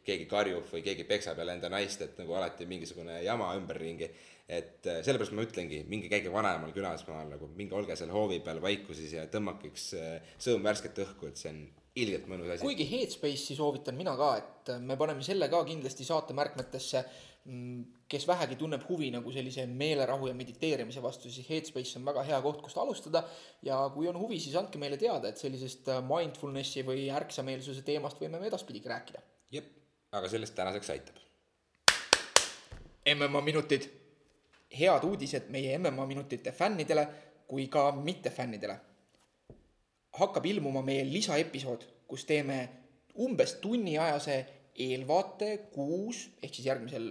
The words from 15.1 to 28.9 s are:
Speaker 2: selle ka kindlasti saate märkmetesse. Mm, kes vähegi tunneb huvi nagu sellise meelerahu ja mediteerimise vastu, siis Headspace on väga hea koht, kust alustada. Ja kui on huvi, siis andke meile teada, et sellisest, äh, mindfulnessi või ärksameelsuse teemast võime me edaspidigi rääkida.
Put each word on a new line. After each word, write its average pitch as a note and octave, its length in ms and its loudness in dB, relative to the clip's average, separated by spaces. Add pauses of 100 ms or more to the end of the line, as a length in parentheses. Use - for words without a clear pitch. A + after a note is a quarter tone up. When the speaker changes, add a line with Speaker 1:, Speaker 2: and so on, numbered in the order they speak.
Speaker 2:
selle F3+ 240 2
ka D#3+ 160 4
kindlasti C#3 400 -4
saate D3+ 320 0
märkmetesse. C3 680 -2 (400)
Mm, B2 400 -8 (240)
kes C#3+ 180 -2
vähegi D#3+ 320 2
tunneb D3 300 -2
huvi D#3+ 220 0
nagu A#2+ 200 -4
sellise C3 340 -4
meelerahu C3+ 600 2
ja B2+ 100 -2
mediteerimise B2+ 640 -2
vastu, B2 280 -4
siis B2 200 -12
Headspace D#3 480 -2
on C3 80 -6
väga C#3 220 2
hea C#3 140 4
koht, D3 200 0
kust - 160 -8
alustada. E3 460 2 (400)
Ja C3+ 300 2
kui D#3+ 160 0
on F3 100 -4
huvi, G#3 200 -2
siis C#3 160 -4
andke F#3+ 220 0
meile C#3+ 200 -2
teada, G#3+ 320 2
et - 80 -8
sellisest, C3 520 -6
äh, B2+ 120 2
mindfulnessi C#3 800 -2
või C3 300 0
ärksameelsuse C3+ 720 -4
teemast D3 340 -2
võime D#3+ 220 -4
me G#3+ 80 -2
edaspidigi B2+ 400 -6
rääkida. - 320 -8 (300)